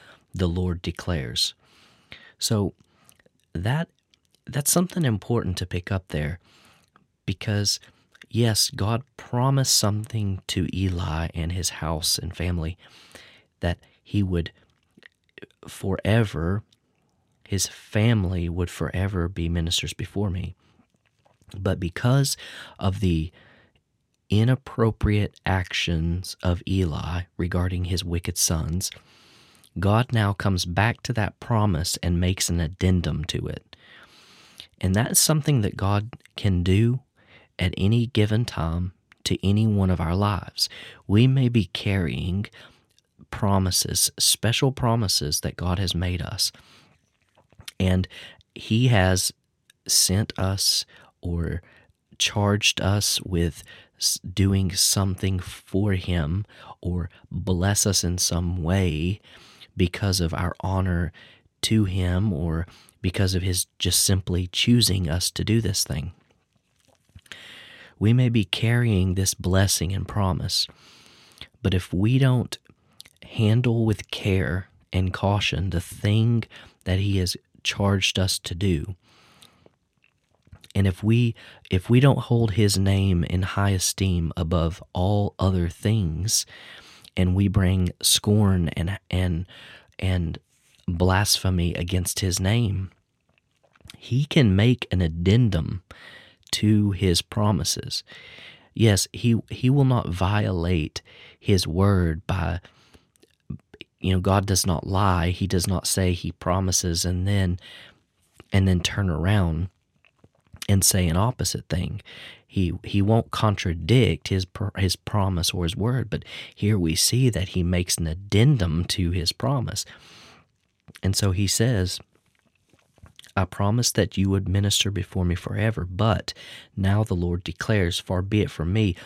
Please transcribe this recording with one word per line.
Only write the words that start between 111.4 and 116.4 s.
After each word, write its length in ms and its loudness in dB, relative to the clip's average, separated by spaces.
thing. 320 -4
He, 260 -2
he 180 0
won't 280 2
contradict 1000 0
his 160 0
pr-, 320 -8
his 180 0
promise 560 -2
or 120 -4
his 120 -2
word, 340 -2
but 160 -6